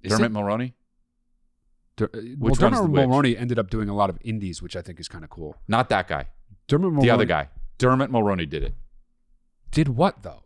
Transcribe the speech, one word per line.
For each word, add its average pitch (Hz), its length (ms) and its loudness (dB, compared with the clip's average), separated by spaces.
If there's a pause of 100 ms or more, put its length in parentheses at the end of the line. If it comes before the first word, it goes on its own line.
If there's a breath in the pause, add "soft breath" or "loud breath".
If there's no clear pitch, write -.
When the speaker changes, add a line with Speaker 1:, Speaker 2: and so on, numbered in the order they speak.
Speaker 1:
Is 95 100 -4
Speaker 2:
Dermot 113 200 2
Speaker 1:
it? - 20 -8
Speaker 2:
Mulroney? 107 400 -4 (1200)
Speaker 1:
Der-, 110 80 0
uh, - 80 -4
well, 117 380 -2
Speaker 2:
Which - 80 4
Speaker 1:
Dermot 226 200 4
Speaker 2:
one's 196 60 2
the 160 60 2
which? 147 180 4
Speaker 1:
Mulroney 127 300 2
ended 120 200 -2
up 95 100 -2
doing 110 200 -4
a 101 60 -6
lot 101 140 2
of 85 140 -6
indies, 101 380 -8
which 92 140 -12
I 90 60 -8
think 85 180 -16
is 82 100 -14
kinda 80 180 -16
cool. 76 280 -14 (120)
Speaker 2:
Not 113 220 0
that 95 180 0
guy. 71 200 -6 (400)
Speaker 1:
Dermot 170 260 2
Mulroney. 143 80 4
Speaker 2:
The 123 80 6
other 107 160 4
guy. 78 240 0 (280)
Dermot 131 340 2
Mulroney 101 360 0
did 71 160 -4
it. 64 120 -4 (960)
Speaker 1:
Did 147 180 2
what, 139 340 0
though? 73 220 -16